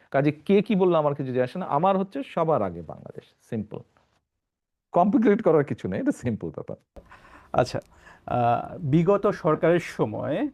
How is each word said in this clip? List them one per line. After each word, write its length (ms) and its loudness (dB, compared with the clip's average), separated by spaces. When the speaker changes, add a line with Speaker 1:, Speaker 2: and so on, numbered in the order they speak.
Speaker 1:
কাজে 220 2
কে 300 2
কি 120 -2
বললো 240 4
আমার 160 2
কিছু 180 -6
যায় 120 0
আসে 140 -6
না, 80 -8
আমার 320 2
হচ্ছে 240 -6
সবার 400 0
আগে 200 -6
বাংলাদেশ। 680 -18
সিম্পল। 280 -8
কমপ্লিকেটেড 500 4
করার 220 4
কিছু 240 -6
নেই, 120 -4
এটা 120 -2
সিম্পল 380 -6
ব্যাপার। 500 -14
Speaker 2:
আচ্ছা, 280 -2
আহ, 520 -2
বিগত 480 2
সরকারের 540 2
সময় 720 -4